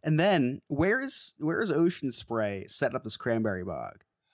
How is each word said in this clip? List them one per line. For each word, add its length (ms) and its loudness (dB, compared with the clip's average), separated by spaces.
And 180 4
then 480 4
where 320 2
is, 380 -4
where 240 0
is 80 -2
Ocean 420 2
Spray 560 -2
setting 280 -2
up 60 -4
this 140 -6
cranberry 480 0
bog? 380 -8